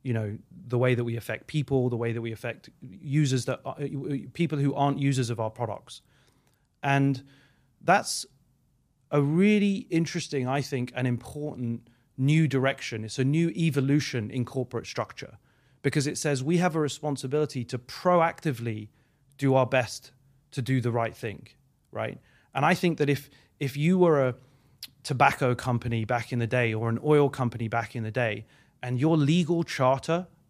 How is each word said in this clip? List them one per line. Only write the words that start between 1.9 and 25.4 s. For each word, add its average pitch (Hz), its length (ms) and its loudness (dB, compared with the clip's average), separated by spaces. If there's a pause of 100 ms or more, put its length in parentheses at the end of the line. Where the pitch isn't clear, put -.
way 117 160 -2
that 117 80 -4
we 117 120 -6
affect - 360 -12 (140)
users 131 600 0
that - 200 -4
are, 135 120 -8 (560)
people 139 260 -2
who 139 160 0
aren't 139 240 0
users 131 320 0
of 113 80 -4
our 110 120 -2
products. - 520 -8 (800)
And 139 400 2 (580)
that's - 460 2 (840)
a 147 100 4
really 196 680 4
interesting, 156 560 -2
I 135 140 0
think, 123 340 -4
and 127 120 -2
important 123 840 -6 (280)
new 151 300 4
direction. 131 580 -2
It's 110 140 -8
a 131 60 2
new 160 260 2
evolution 139 800 0
in 123 140 -4
corporate 120 420 -6
structure - 520 -8 (440)
because 143 240 0
it - 120 -6
says 135 260 -2
we 170 140 4
have 170 180 2
a 160 40 0
responsibility 143 840 -2
to 127 140 -8
proactively 120 1120 0 (500)
do 135 160 2
our 131 120 6
best - 460 0 (400)
to 139 80 -6
do 127 200 0
the 120 120 -2
right 117 240 -2
thing, 104 320 -10 (420)
right? 113 300 -8 (340)
And 135 100 0
I 175 100 4
think 175 240 0
that 143 100 2
if, 139 220 0 (280)
if 139 180 -4
you 170 220 2
were 151 300 4
a 120 60 -2 (680)
tobacco 131 520 2